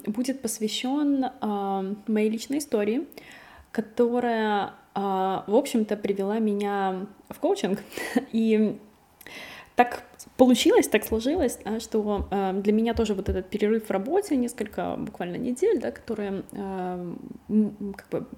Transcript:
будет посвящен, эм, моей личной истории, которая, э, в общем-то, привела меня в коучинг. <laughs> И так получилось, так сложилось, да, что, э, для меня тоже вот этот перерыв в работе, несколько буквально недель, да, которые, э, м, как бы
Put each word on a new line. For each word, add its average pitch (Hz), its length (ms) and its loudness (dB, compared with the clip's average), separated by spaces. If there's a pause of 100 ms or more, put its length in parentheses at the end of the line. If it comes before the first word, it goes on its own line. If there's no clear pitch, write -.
будет 254 360 -2
посвящен, 262 840 0
эм, 196 840 -4
моей 214 240 2
личной 226 280 -4
истории, 233 480 0 (680)
которая, 226 920 0 (240)
э, 196 60 -2 (460)
в 202 80 2
общем-то, 226 420 2
привела 202 420 0
меня 202 680 0 (220)
в - 120 -14
коучинг. 214 380 2 (360)
<laughs> 247 180 -2
И 220 460 4 (960)
так - 280 2 (360)
получилось, 269 500 6
так 214 160 2
сложилось, 254 580 0
да, 220 180 -4
что, 208 500 -2
э, 190 220 0 (100)
для 208 100 4
меня 226 220 2
тоже 214 180 0
вот 190 160 -4
этот 185 220 -4
перерыв 214 360 2
в - 40 -2
работе, 277 460 0
несколько 214 600 -2
буквально 180 400 -6
недель, 330 420 0
да, 226 120 -4
которые, 208 520 -6 (100)
э, 180 640 -6 (360)
м, 208 440 0
как - 140 -18
бы - 180 -4 (120)